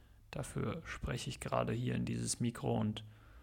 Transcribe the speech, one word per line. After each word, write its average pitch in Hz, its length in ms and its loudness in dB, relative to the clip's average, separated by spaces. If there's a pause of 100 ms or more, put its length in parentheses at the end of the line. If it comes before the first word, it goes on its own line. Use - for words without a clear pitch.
(320)
dafür - 540 -2
spreche - 440 -2
ich - 120 -6
gerade 120 320 2
hier 123 220 2
in 120 100 2
dieses 117 340 0
Mikro 120 400 2
und 107 240 2 (400)